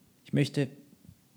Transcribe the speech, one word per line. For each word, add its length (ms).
Ich 80
möchte 360